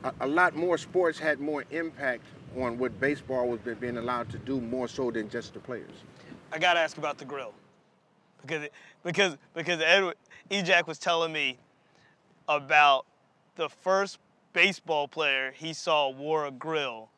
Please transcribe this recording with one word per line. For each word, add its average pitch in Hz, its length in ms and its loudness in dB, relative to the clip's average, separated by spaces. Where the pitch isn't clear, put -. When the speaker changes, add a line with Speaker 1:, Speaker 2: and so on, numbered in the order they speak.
Speaker 1:
a, 131 160 -2
a 127 60 -2
lot 160 280 2
more 170 240 0
sports 170 400 0
had 151 220 0
more 143 300 -4
impact 143 520 -4
on 123 220 -2
what 123 220 -2
baseball 131 480 0
was 120 120 -2
be-, 120 140 -6
being 120 240 -6
allowed 120 320 -4
to 113 80 -10
do 127 220 -4
more 120 280 -4
so 127 220 -2
than 110 200 -4
just 117 240 -8
the 104 60 -14
players. 117 300 -12
Speaker 2:
I 160 60 -8
gotta 170 220 4
ask 156 180 -2
about 147 200 -4
the 143 60 -14
grill, 131 300 -10
because, 147 260 -6
because, 175 320 2
because 165 260 -2
Edward, 175 360 4
E-Jack 180 360 4
was 160 120 -8
telling 165 340 0
me 143 260 -2
about 147 580 6
the 160 120 -2
first 190 500 0
baseball 170 540 2
player 135 480 0
he 160 180 -8
saw 151 380 2
wore 147 360 -2
a 143 40 -6
grill 131 680 -6